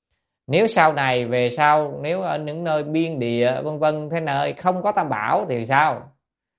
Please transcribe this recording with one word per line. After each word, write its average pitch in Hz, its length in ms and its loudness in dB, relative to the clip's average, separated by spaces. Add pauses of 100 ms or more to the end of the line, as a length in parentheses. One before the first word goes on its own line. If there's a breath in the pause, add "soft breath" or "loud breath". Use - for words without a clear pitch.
(460)
Nếu 180 200 2
sau 165 260 4
này 131 340 0
về 123 240 0
sau, 147 520 2
nếu 175 200 -4
ở 151 160 -4
những 156 260 -8
nơi 156 180 0
biên 160 360 -2
địa 120 440 0
vân 151 160 -6
vân, 151 320 0
thế 165 100 -4
nơi 143 320 -2
không 180 300 -2
có 202 100 0
tam 165 160 0
bảo 131 400 -2
thì 117 180 -2
sao? 135 420 2 (500)